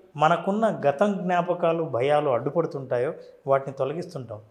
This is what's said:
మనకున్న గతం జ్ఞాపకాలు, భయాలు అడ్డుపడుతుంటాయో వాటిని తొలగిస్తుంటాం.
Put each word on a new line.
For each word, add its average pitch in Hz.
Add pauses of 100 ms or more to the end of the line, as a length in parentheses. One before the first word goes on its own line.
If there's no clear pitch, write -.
(160)
మనకున్న 170
గతం 202
జ్ఞాపకాలు, 175
భయాలు 147
అడ్డుపడుతుంటాయో 139 (340)
వాటిని 135
తొలగిస్తుంటాం. 131